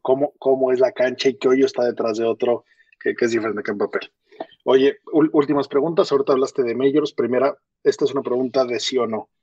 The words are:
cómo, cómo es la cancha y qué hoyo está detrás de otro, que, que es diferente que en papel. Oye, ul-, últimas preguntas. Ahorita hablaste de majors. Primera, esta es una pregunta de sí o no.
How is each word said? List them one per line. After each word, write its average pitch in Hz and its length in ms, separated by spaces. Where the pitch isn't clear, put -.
cómo, 135 380
cómo 131 320
es 123 80
la 127 120
cancha 127 380
y 117 80
qué - 100
hoyo 131 180
está 127 180
detrás 113 340
de 117 80
otro, 113 400
que, - 160
que 123 100
es 117 60
diferente 107 320
que 113 80
en 104 80
papel. - 320
Oye, 131 420
ul-, 156 280
últimas 143 340
preguntas. 160 440
Ahorita 139 220
hablaste 131 280
de 117 140
majors. 139 380
Primera, 123 440
esta 143 220
es 127 60
una 135 100
pregunta 127 440
de 120 140
sí 131 200
o 117 80
no. 107 220